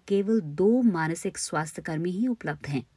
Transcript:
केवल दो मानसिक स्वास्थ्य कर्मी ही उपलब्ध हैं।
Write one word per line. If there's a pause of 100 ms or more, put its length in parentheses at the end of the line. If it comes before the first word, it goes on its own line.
केवल
दो
मानसिक
स्वास्थ्य
कर्मी
ही
उपलब्ध
हैं। (100)